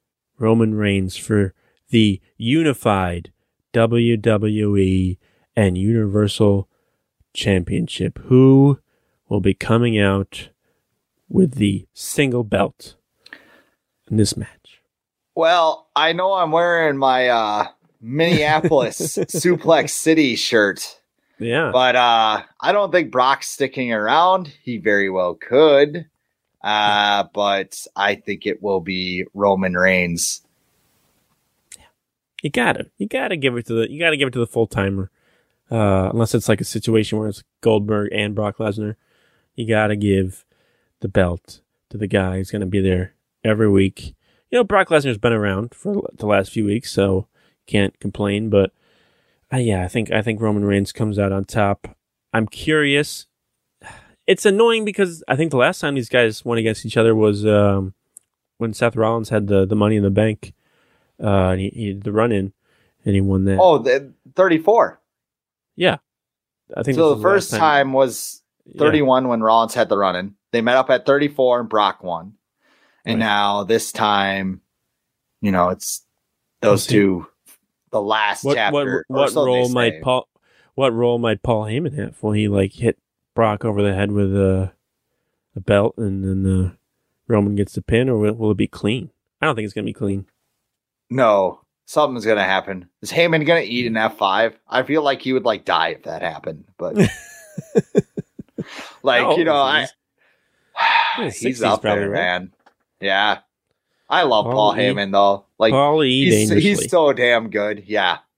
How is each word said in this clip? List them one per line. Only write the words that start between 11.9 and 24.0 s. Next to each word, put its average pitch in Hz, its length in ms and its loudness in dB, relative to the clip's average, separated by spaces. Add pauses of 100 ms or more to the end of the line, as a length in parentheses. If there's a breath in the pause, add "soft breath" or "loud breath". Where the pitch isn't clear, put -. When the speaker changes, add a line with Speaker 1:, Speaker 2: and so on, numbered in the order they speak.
Speaker 1:
single 123 520 -2
belt - 500 -4 (1120 loud breath)
in 107 100 -4
this - 180 2
match? - 440 -16 (540)
Speaker 2:
Well, 165 640 0
I 160 160 2
know 185 220 0
I'm 170 180 0
wearing 165 440 2
my, 127 320 2
uh, 107 380 0 (340)
Minneapolis 151 1160 0
Speaker 1:
<laughs> - 0 -
Speaker 2:
Suplex 165 720 0
City 156 460 2
shirt. - 640 0 (400)
Speaker 1:
Yeah. 120 320 -2
Speaker 2:
But, 127 240 2
uh, 113 460 2 (180)
I 151 120 0
don't 202 200 0
think 165 180 0
Brock's 131 380 0
sticking 127 440 -4
around. 156 600 2 (100)